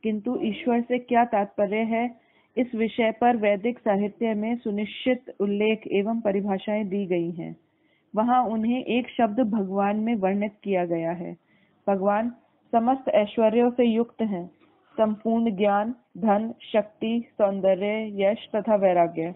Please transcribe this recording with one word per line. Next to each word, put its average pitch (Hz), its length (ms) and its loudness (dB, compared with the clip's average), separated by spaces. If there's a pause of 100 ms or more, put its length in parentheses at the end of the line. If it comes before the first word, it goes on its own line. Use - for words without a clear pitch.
किंतु 220 400 -4
ईश्वर 233 400 -2
से 247 160 -2
क्या 240 260 2
तात्पर्य 202 520 -2
है, 226 440 -2 (360)
इस 247 180 -2
विषय 220 380 0
पर 240 240 4
वैदिक 208 420 0
साहित्य 208 560 0
में 226 240 -2
सुनिश्चित 214 840 -4
उल्लेख 208 460 0
एवं 214 340 0
परिभाषाएं 202 680 -2
दी 196 180 -2
गई 170 240 -2
हैं। 165 260 -10 (580)
वहाँ 240 300 2
उन्हें 226 400 -2
एक 240 240 -2
शब्द 226 320 0
भगवान 202 560 0
में 226 180 -2
वर्णित 202 400 -2 (100)
किया 185 220 0
गया 170 260 -2
है। 170 240 -10 (520)
भगवान 202 440 0 (400)
समस्त 247 360 2
ऐश्वर्यों 220 600 2
से 247 140 2
युक्त 233 380 0
हैं, 185 280 -4 (420)
संपूर्ण 220 640 0
ज्ञान, 208 380 2 (240)
धन, 220 360 0 (180)
शक्ति, 226 520 -2 (140)
सौंदर्य, 202 840 0
यश 208 340 0
तथा 214 200 2
वैराग्य। 175 600 2